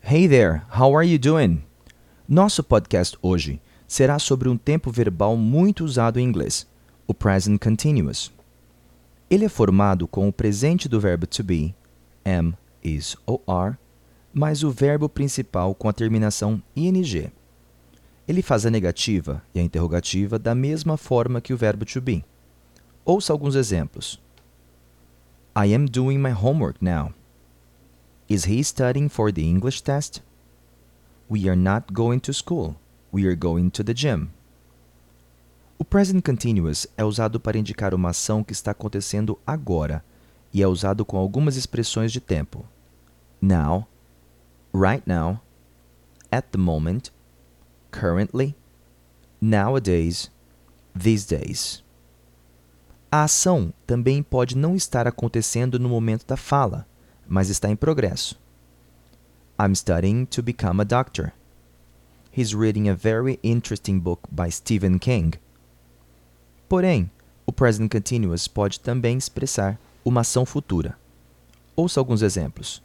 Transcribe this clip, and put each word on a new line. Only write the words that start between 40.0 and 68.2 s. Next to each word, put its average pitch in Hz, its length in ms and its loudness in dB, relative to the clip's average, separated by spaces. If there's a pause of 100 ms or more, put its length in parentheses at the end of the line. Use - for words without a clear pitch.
e 98 100 2
é 95 60 4
usado 98 360 -2
com - 120 -8
algumas 127 400 -2
expressões 113 560 -4
de 123 80 -8
tempo. - 440 -6 (760)
Now, 92 480 2 (840)
right 95 320 2
now, 87 340 -2 (920)
at 120 220 -4
the 98 60 -2
moment, 85 460 0 (840)
currently, 107 640 -2 (840)
nowadays, 101 920 0 (640)
these 101 300 2
days. - 560 -6 (1300)
A 151 120 2
ação 151 500 0 (140)
também 123 340 2
pode 123 340 0
não 160 200 2
estar 127 320 0
acontecendo 120 720 -2
no 123 80 0
momento 113 360 0
da - 120 -4
fala, 139 500 -2 (400)
mas 92 220 2
está 101 200 -2
em 107 60 2
progresso. 123 640 -2 (1200)
"I'm 98 160 2
studying 98 520 0
to - 180 -6
become 104 360 -2
a 104 40 2
doctor." - 480 -4 (1000)
"He's 113 220 -2
reading 104 360 0
a 98 60 4
very 113 480 -2
interesting 110 560 -2
book 87 320 -4
by 85 180 -4
Stephen 92 480 0
King." 90 360 0 (1400)
Porém, 180 420 2 (340)
o - 80 -4
present 110 380 2
continuous 101 560 -2